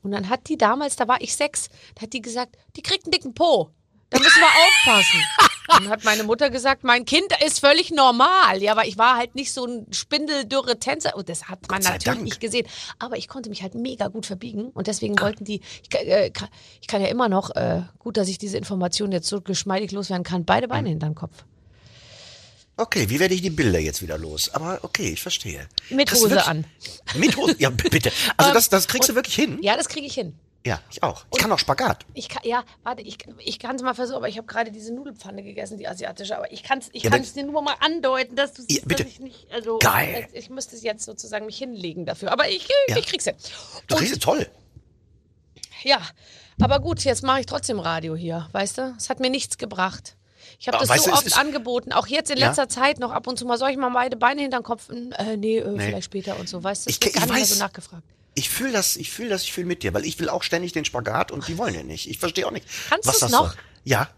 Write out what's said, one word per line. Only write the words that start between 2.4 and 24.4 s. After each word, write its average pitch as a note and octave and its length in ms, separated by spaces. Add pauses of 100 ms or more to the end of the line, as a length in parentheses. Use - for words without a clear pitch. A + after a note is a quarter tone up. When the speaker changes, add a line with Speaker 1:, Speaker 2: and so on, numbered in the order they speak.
Speaker 1:
„Die - 80
kriegt G4 220
einen D#4+ 80
dicken E4 220
Po. C4 360 (400)
Da B3 80
müssen - 220
wir E4 80
aufpassen.“ C#4 720 (180)
Speaker 2:
<laughs> - 300
Speaker 1:
Dann A#3+ 200
hat A3 160
meine G#3+ 200
Mutter A#3+ 260
gesagt, C4 320
„Mein B3 220
Kind F4 280 (140)
ist - 140
völlig D#4 320
normal.“ C4 680
Ja, G#3 120
aber A3 140
ich G3 120
war A#3+ 180
halt A#3+ 200
nicht C4+ 160
so B3+ 120
ein A#3+ 280
spindeldürre C4+ 880
Tänzer. - 360
Und F#3+ 120
das F#3 160
hat - 240
man F#3+ 100
Speaker 2:
Gott F#3+ 60
sei F3+ 60
Speaker 1:
natürlich - 140 (120)
Speaker 2:
Dank. A#3 80
Speaker 1:
nicht - 160
gesehen. A#3 260 (320)
Aber B3 180
ich - 120
konnte A#3+ 200
mich G#3 140
halt F#3+ 140
mega A#3 320
gut G3+ 180
verbiegen. G#3+ 440
Und - 180
deswegen G#3 300
Speaker 2:
Ah. - 40
Speaker 1:
wollten G#3 220
die, G#3 160 (220)
ich - 80
ka-, - 100
äh, F#3+ 300
ka-, - 180 (320)
ich - 80
kann G3+ 120
ja G3 80
immer A#3+ 200
noch, F#3+ 220
äh, F3 320 (180)
gut, A3+ 160
dass G3+ 120
ich F#3+ 100
diese G3+ 200
Information G3 540
jetzt F3 160
so G3+ 120
geschmeidig G3 520
loswerden F#3+ 320
kann, E3+ 200
beide A#3+ 240
Beine G#3+ 200
Speaker 2:
Mhm. E3 60
Speaker 1:
hinterm D#3 200
Kopf. - 300 (1300)
Speaker 2:
Okay, G#3 320
wie C3 120
werde F#3 140
ich F3+ 80
die F#3 80
Bilder C3 280
jetzt D#2 240
wieder D#2+ 160
los? D#2 340